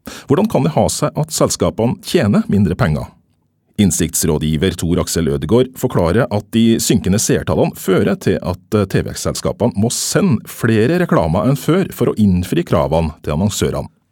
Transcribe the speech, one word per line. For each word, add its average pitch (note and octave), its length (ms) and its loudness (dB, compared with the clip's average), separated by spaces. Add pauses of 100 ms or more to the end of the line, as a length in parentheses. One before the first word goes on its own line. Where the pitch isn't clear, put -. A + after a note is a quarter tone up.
(260)
Hvordan F#3+ 220 2
kan C#3 160 0
det D#3 100 -2
ha A2 160 4
seg - 260 -2
at D3+ 180 -4
selskapene G#2 720 0
tjener D#3 460 2
mindre F#2+ 260 2
penger? D2 340 -2 (680)
Innsiktsrådgiver D#2+ 1000 0
Tor E2 220 0
Aksel E2+ 320 -2
Ødegård G#2+ 420 0
forklarer G2+ 560 0
at G#2 140 -2 (100)
de A2+ 240 4
synkende G2 400 0
seertallene G2+ 560 0
fører D3 400 0
til F#2 240 0
at, - 320 -6
eh, G#2 160 2
T G2 160 0
V-selskapene D#2 720 -4
må A2 160 0
sende D#3 560 0
flere A#2 540 2
reklamer G#2 480 2
enn C#3 100 0
før F3 320 0
for - 220 0
å - 20 -4
innfri G#2 480 2
kravene D#2+ 580 0
til D2+ 140 -4
annonsørene. D2+ 560 -2 (200)